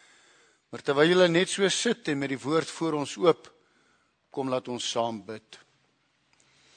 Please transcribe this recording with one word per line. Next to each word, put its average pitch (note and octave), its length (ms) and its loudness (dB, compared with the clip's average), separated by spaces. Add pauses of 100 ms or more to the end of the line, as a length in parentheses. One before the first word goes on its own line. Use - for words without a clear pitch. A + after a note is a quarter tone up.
(720)
Maar - 160 -10
terwyl D3 240 4
julle F3+ 160 6
net E3+ 240 2
so G3 160 0
sit - 400 -2
en C#3+ 160 -2
met C3+ 80 -4
die C3 80 -6
woord C#3+ 400 -2
voor D#3 240 -2
ons - 160 -10
oop, F3 320 2 (800)
kom, C3+ 220 -6
laat B2+ 180 -6
ons A#2+ 240 -8
saam A2+ 320 -6
bid. A2 320 -16 (1160)